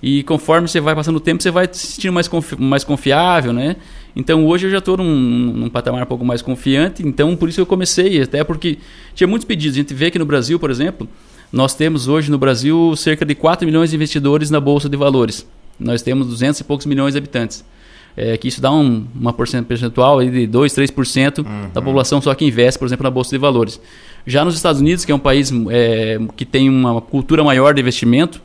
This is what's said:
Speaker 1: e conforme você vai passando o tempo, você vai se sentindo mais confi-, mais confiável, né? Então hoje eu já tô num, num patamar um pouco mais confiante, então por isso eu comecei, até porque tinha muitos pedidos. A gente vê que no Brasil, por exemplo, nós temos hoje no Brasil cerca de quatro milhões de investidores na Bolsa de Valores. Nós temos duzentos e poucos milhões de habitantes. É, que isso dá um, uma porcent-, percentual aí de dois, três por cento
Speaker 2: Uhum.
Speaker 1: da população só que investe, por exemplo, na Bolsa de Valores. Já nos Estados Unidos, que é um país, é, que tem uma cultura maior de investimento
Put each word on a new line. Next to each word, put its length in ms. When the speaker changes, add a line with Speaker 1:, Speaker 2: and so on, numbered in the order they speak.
Speaker 1:
e 200
conforme 460
você 120
vai 140
passando 220
o 40
tempo, 220
você 80
vai 200
se 160
sentindo 260
mais 160
confi-, 320
mais 240
confiável, 680
né? 240
Então 300
hoje 220
eu 40
já 100
tô 160
num, 80
num 640
patamar 320
um 40
pouco 180
mais 180
confiante, 640
então 300
por 120
isso 120
eu 60
comecei, 540
até 220
porque 340
tinha 120
muitos 200
pedidos. 300
A 40
gente 140
vê 160
que 80
no 80
Brasil, 320
por 100
exemplo, 400
nós 220
temos 340
hoje 200
no 80
Brasil 600
cerca 280
de 120
quatro 280
milhões 260
de 60
investidores 540
na 80
Bolsa 300
de 80
Valores. 500
Nós 240
temos 240
duzentos 340
e 40
poucos 220
milhões 280
de 40
habitantes. 460
É, 200
que 120
isso 120
dá 120
um, 420
uma 180
porcent-, 320
percentual 540
aí 100
de 160
dois, 280
três 180
por 160
cento 360
Speaker 2:
Uhum. 300
Speaker 1:
da 80
população 400
só 140
que 100
investe, 320
por 100
exemplo, 180
na 60
Bolsa 200
de 80
Valores. 420
Já 180
nos 120
Estados 240
Unidos, 240
que 80
é 20
um 60
país, 320
é, 480
que 80
tem 240
uma 320
cultura 440
maior 280
de 80
investimento 640